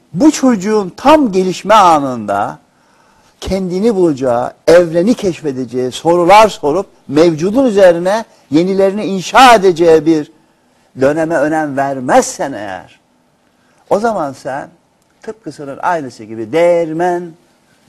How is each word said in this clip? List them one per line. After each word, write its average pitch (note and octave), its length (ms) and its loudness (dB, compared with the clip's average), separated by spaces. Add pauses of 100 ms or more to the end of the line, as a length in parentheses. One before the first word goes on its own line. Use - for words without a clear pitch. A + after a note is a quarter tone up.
(140)
Bu B3 180 4
çocuğun G#3+ 680 -2
tam C#4+ 340 0
gelişme F#3 420 -2
anında C3+ 840 0 (840)
kendini F#3+ 540 -4
bulacağı, C3+ 580 -2 (140)
evreni F3 460 4
keşfedeceği, B2+ 800 -6
sorular F3 580 4
sorup E3 360 -4 (220)
mevcudun F3 580 2
üzerine F#3+ 600 2 (260)
yenilerini F#3+ 540 0
inşa G#3+ 500 4
edeceği E3+ 500 2
bir D#3 260 0 (720)
döneme D#3+ 340 0
önem D3+ 420 -2
vermezsen C#3 760 -2
eğer, G2 460 -14 (880)
o F#3+ 100 0
zaman G3+ 340 -4
sen C#3+ 360 -12 (520)
tıpkısının D3 600 -16
aynısı D3 420 -6
gibi A2 280 -12
değirmen E3+ 800 0 (580)